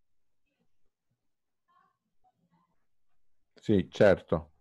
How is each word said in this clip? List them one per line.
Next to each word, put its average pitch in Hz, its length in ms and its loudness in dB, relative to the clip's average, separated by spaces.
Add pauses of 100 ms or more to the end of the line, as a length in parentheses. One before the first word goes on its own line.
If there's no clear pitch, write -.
(3500)
Sì, 98 380 -4
certo, 90 720 -2